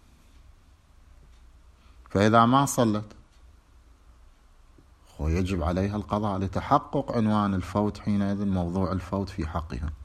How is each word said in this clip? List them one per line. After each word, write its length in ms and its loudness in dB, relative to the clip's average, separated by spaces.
فإذا 360 6
ما 200 4
صلت، 380 0
خو 120 -2
يجب 340 0
عليها 340 0
القضاء 420 -2
لتحقق 720 -2
عنوان 420 2
الفوت 440 -2
حينئذ، 460 -2
موضوع 480 0
الفوت 360 -4
في 180 -6
حقها، 440 -6